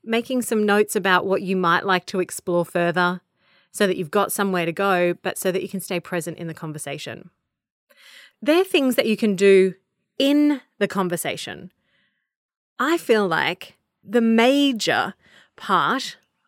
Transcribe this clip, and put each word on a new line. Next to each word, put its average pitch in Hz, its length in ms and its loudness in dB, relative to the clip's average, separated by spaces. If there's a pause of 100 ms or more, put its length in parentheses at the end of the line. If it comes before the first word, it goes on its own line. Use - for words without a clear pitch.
Making 233 380 -2
some 220 220 0
notes 208 300 2
about 185 320 2
what 190 160 0
you 190 140 -2
might 175 280 0
like 185 220 0
to 190 140 -4
explore 175 440 -2
further 175 580 0 (500)
so 208 160 0
that 185 80 0
you've 170 160 -8
got 202 180 2
somewhere 185 340 0
to 165 80 -2
go, 180 480 2
but - 160 -6
so 190 140 -2
that 180 120 -2
you 175 60 -10
can 190 120 -8
stay 175 180 -6
present 170 400 -8
in 170 80 -10
the 160 80 -10
conversation. 147 760 -12 (1080)
They're 320 240 2
things 269 300 0
that - 120 0
you 214 100 2
can 214 180 0
do 190 400 6 (440)
in 294 420 2 (180)
the 202 100 0
conversation. 180 840 -6 (1040)
I 311 200 0
feel 214 280 2
like 160 500 -2 (280)
the 220 160 0
major 226 920 2 (420)
part 190 600 -2 (320)